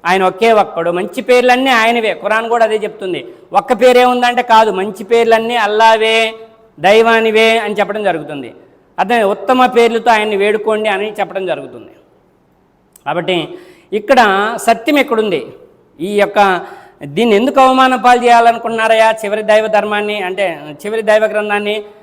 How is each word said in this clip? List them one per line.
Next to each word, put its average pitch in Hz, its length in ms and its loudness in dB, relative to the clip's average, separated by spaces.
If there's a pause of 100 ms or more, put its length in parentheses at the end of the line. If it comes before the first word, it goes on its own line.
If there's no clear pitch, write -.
ఆయన 190 160 2
ఒకే 190 300 2
ఒక్కడు. 175 380 0
మంచి 190 320 -6
పేర్లన్నీ 247 480 2
ఆయనవే, 220 520 0
ఖురాన్ 220 260 -2
కూడా 226 160 2
అదే 220 120 0
చెప్తుంది. 190 520 -8 (240)
ఒక్క 196 200 0
పేరే 247 320 4
ఉందంటే 247 380 0
కాదు, 226 280 4
మంచి 196 340 -6
పేర్లన్నీ 226 520 0
అల్లావే, 220 800 2 (460)
దైవానివే 220 800 4
అని 208 160 -4
చెప్పడం 208 280 -4
జరుగుతుంది. 147 520 -6 (440)
అదే 214 240 0
ఉత్తమ 254 440 0
పేర్లతో 233 440 0
ఆయన్ని 214 260 0
వేడుకోండి 214 520 -2
అని 202 320 -4
చెప్పడం 190 260 -6
జరుగుతుంది. 135 460 -10 (1120)
కాబట్టి 165 520 -6 (340)
ఇక్కడ 214 280 2 (360)
సత్యం 226 420 0
ఎక్కడుంది? 214 480 -2 (540)
ఈ 202 200 -2
యొక్క 196 400 0 (440)
దీన్ని 202 320 0
ఎందుకు 262 240 0
అవమానం 262 420 2
పాలు 247 220 2
చేయాలనుకున్నారయ్యా 226 920 2 (100)
చివరి 208 180 -4
దైవ 214 240 2
ధర్మాన్ని, 208 560 -2
అంటే 175 540 -6 (100)
చివరి 220 160 -6
దైవ 220 220 2
గ్రంథాన్ని 208 580 -4 (200)